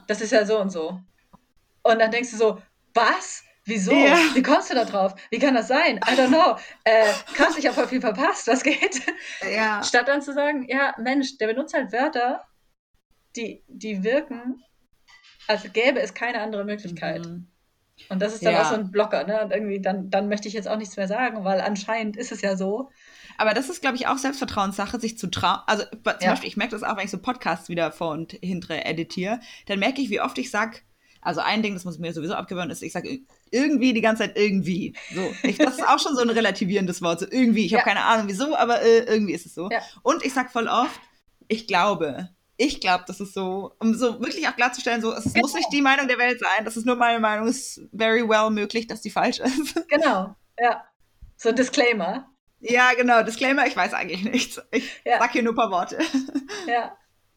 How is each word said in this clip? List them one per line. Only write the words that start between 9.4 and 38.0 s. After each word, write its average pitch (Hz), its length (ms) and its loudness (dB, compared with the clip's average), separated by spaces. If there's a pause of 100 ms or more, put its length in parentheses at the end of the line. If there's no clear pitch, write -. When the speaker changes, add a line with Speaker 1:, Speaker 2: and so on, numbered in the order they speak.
Speaker 2:
Ja. 214 420 0
Speaker 1:
Statt 247 240 2
dann 285 160 2
zu 285 100 -8
sagen, 285 360 0
"Ja, 269 280 0
Mensch, 262 400 -2
der 220 100 0
benutzt 269 280 -2
halt 226 160 -2
Wörter, 254 520 0 (920)
die, 220 320 -8
die 208 360 -8
wirken, 254 600 -2 (840)
als 202 260 -2
gäbe 247 280 2
es 208 140 -4
keine 240 260 -4
andere 214 240 -4
Möglichkeit." 170 640 -6
Speaker 2:
Mhm. 175 200 -14 (600)
Speaker 1:
Und 190 120 -2
das 214 120 0
ist 196 120 -6
dann 170 100 6
auch 160 60 4
Speaker 2:
Ja. - 80 4
Speaker 1:
so 240 60 2
ein 196 160 -4
Blocker, 202 340 2
ne? 214 180 0
Und - 80 -4
irgendwie 202 300 -2
dann, 190 280 -2
dann 202 200 0
möchte 208 180 -4
ich 196 80 -10
jetzt 196 120 -6
auch 214 100 -2
nichts 214 200 -8
mehr 190 100 -4
sagen, 220 360 -2
weil 190 180 0
anscheinend 214 560 -4
ist 247 140 -8
es 208 100 -10
ja 196 160 0
so. 202 320 -4 (480)
Speaker 2:
Aber 214 160 2
das 262 160 -2
ist, 359 120 -10
glaub 262 140 0
ich, - 120 -4
auch 269 100 0
Selbstvertrauenssache, 208 800 -4
sich 226 180 -6
zu 190 100 -8
trauen. 180 400 0
Also, 208 160 0 (200)
bei, 214 100 0
zum 185 140 -2
Speaker 1:
Ja. 185 40 4
Speaker 2:
Beispiel, - 180 -2
ich - 80 -8
merk 208 140 -4
das 214 120 -8
auch, 208 140 -2
wenn 196 80 -6
ich 196 60 -8
so 190 80 -8
Podcasts 226 500 -6
wieder 170 220 -2
vor 165 200 -6
und 160 300 -8
hintere 175 440 -6
editiere, 180 540 -4 (280)
dann 202 120 -4
merk 262 200 0
ich, 247 100 -2
wie 208 120 -2
oft - 160 -4
ich 254 140 -8
sag, 226 320 -4 (380)
also 160 200 -4
ein 214 200 0
Ding, 208 120 -2
das 180 120 -10
muss 170 100 -8
ich 151 60 -12
mir 165 120 -8
sowieso 160 220 -6
abgewöhnen, 180 360 -6
ist, 170 100 -12
ich - 120 -12
sag - 120 -8
i-, - 200 -10 (260)
irgendwie 262 420 2
die 220 80 0
ganze 220 220 2
Zeit 202 140 -4
"irgendwie". 190 580 0 (140)
So, - 340 -6
ich, - 160 0
das 294 160 4
ist - 120 -2
auch 294 120 4
schon 311 160 -2
so 247 60 0
ein 233 80 2
relativierendes 196 720 0
Wort, 170 180 0
so 185 100 -4
"irgendwie". 226 360 4
Ich 175 80 0
hab 240 80 6
Speaker 1:
Ja. - 20 2
Speaker 2:
keine 208 220 2